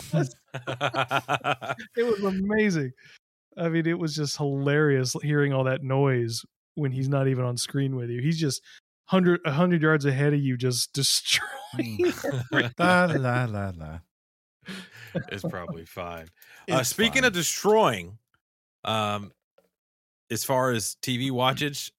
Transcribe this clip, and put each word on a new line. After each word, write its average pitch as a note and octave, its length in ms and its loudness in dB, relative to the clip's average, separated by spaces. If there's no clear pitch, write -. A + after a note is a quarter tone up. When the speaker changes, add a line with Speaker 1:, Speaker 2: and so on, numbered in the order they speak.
Speaker 1:
us." - 200 0
Speaker 2:
<laughs> C3+ 1200 -2
Speaker 1:
It A#3 100 2
was G#3 180 0
amazing. F#3+ 680 0
I E3 120 -2
mean, E3 180 0
it E3+ 120 0
was D#3 160 -4
just D3+ 220 -4
hilarious C#3 840 2
hearing D3 320 2
all C3 120 2
that C3 180 0
noise C3 600 2
when C#3+ 160 -2
he's C3 160 -2
not C3+ 200 2
even B2+ 180 0
on B2 120 -2
screen C3+ 380 -2
with A#2+ 140 -6
you. A#2+ 120 -6
He's D#3+ 180 0
just D3 220 -2
hundred, F3 400 4
a D#3 60 0
hundred F3 300 4
yards D#3 240 4
ahead C#3+ 280 4
of D3 60 2
you, C3 180 0
just B2 360 -2
<laughs> - 0 -
destroying - 560 0
Speaker 3:
Mm. C3 680 -2
Speaker 1:
everything. B2+ 240 0
Speaker 3:
La, F3+ 280 4
la, B2+ 400 0
la, G2+ 300 -4
la. D#2+ 240 -12
Speaker 2:
It's G2+ 140 -8
probably E2+ 420 -8
fine. E2+ 420 -10
Speaker 3:
It's D3 100 2
Speaker 2:
Uh, C3 60 4
speaking A3+ 400 2
Speaker 3:
fine. - 20 4
Speaker 2:
of A3+ 80 2
destroying, D#3 840 2
um, G#2 460 -2
as A2+ 140 -4
far C3 280 2
as A2+ 300 -4
T B2+ 160 -2
V C3+ 140 -2
watchage, C3 680 -2